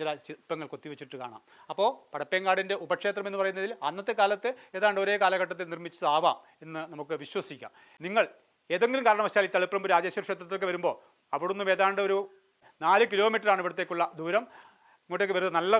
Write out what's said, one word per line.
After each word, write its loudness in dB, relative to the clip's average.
ചില -4
ശില്പങ്ങൾ -10
കൊത്തിവെച്ചിട്ട് -14
കാണാം. -14
അപ്പോൾ 2
പടപ്പേങ്ങാടിൻ്റെ 0
ഉപക്ഷേത്രം -2
എന്ന് -4
പറയുന്നതിൽ -2
അന്നത്തെ -4
കാലത്ത് 2
ഏതാണ്ട് 2
ഒരേ 2
കാലഘട്ടത്തിൽ 0
നിർമ്മിച്ചതാവാം 0
എന്ന് -10
നമുക്ക് -6
വിശ്വസിക്കാം. -10
നിങ്ങൾ 2
ഏതെങ്കിലും 0
കാരണവശാൽ 4
ഈ -18
തളിപ്പറമ്പ് 0
രാജേശ്വര 0
ക്ഷേത്രത്തിലേക്ക് -6
വരുമ്പോൾ -2
അവിടുന്ന് -4
ഏതാണ്ട് 2
ഒരു 2
നാല് 6
കിലോമീറ്ററാണ് 4
ഇവിടത്തേക്കുള്ള -2
ദൂരം. 0
ഇങ്ങോട്ടേക്ക് -2
വരുന്നത് 0
നല്ല 2